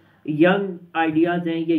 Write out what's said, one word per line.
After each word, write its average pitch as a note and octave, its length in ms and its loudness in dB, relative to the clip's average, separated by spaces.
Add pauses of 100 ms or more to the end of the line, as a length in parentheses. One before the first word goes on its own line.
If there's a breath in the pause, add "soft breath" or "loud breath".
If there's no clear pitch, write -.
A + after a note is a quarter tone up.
(260 loud breath)
young F3+ 520 0 (180)
ideas E3 540 0
हैं, E3 80 -4
ये E3 220 0